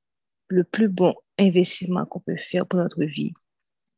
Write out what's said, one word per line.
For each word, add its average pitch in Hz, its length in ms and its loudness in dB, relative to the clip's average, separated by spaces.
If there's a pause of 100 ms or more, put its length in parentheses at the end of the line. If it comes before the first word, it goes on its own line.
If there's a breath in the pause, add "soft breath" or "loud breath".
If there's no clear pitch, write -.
(480)
le 180 160 2
plus 220 240 0
bon 180 260 2 (240)
investissement 180 680 2
qu'on 180 140 -12
peut - 180 -8
faire - 260 -4
pour 185 140 -2
notre 165 260 -2
vie, 151 300 -6 (640)